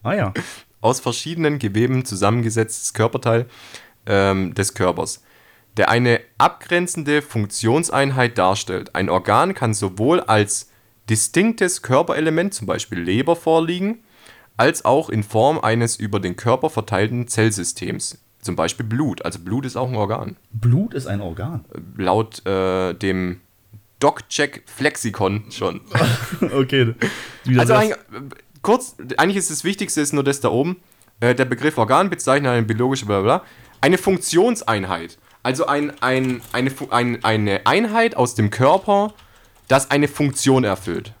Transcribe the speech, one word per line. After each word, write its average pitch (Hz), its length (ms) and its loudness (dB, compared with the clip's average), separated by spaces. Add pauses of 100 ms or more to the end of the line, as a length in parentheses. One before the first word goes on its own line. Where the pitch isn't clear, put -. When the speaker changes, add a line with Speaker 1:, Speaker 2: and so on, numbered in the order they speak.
Speaker 1:
Ah 131 100 -2
ja. 120 200 -2 (480)
Speaker 2:
Aus 127 180 2
verschiedenen 151 600 -2
Geweben 123 460 0
zusammengesetztes 110 880 0
Körperteil, 117 520 0 (600)
ähm, 98 480 2
des 98 200 -2
Körpers, 82 500 -2 (540)
der - 120 4
eine 120 300 4 (180)
abgrenzende 160 840 0
Funktionseinheit 127 1160 0
darstellt. 92 580 0
Ein 92 140 0
Organ 107 440 2
kann 117 200 -2
sowohl 104 460 0
als - 500 0 (400)
distinktes 185 720 0
Körperelement, 160 720 0
zum - 140 -8
Beispiel - 320 -4
Leber, 117 360 2
vorliegen, 175 680 0 (540)
als 135 260 2
auch 139 260 2
in 107 140 -2
Form 127 360 2
eines 117 360 0
über 104 240 -4
den 92 160 -4
Körper 120 340 0
verteilten 113 580 -2
Zellsystems. - 880 -2 (240)
Zum 90 140 -6
Beispiel 82 300 -2
Blut. 113 400 -2
Also 95 140 -6
Blut 104 260 -4
ist 123 100 -8
auch 127 140 -4
ein 127 60 -4
Organ. 107 420 -4 (140)
Speaker 1:
Blut 120 420 2
ist 135 140 -6
ein 101 140 -4
Organ? 95 440 -8 (320)
Speaker 2:
Laut, 101 480 -2
äh, 92 480 -2
dem 92 480 -4 (580)
Doc-Check-Flexikon 113 1500 -2
schon. - 300 -6 (320)
Speaker 1:
<laughs> - 280 -6 (120)
Okay. 131 420 2 (480)
Wieder 127 180 4
Speaker 2:
Also 117 120 4
Speaker 1:
das 214 80 6
Speaker 2:
eigentlich, 214 160 0
äh, 127 380 -16 (260)
kurz, 247 340 0 (220)
eigentlich 190 200 2
ist 180 140 -4
das 151 120 -8
Wichtigste 196 380 -2
ist 143 120 0
nur 143 100 2
das 139 160 0
da 117 100 0
oben. 147 280 0 (420)
Äh, 123 160 2
der 131 100 2
Begriff 135 320 -2
Organ 135 320 2
bezeichnet 139 420 0
eine 117 140 2
biologische, 117 400 -2
bla, 101 160 0
bla, 131 180 2
bla, - 60 -12 (360)
eine 170 160 4
Funktionseinheit. 131 1200 0 (260)
Also 131 220 0
ein, 147 260 -2 (100)
ein, 127 400 0 (120)
eine 127 160 0
Fu-, 135 220 -10
ein, 120 320 -2
eine 104 420 0
Einheit 214 500 2
aus 123 200 0
dem 104 160 2
Körper, 190 600 2 (540)
das 135 240 2
eine 143 160 4
Funktion 135 560 2
erfüllt 95 580 -4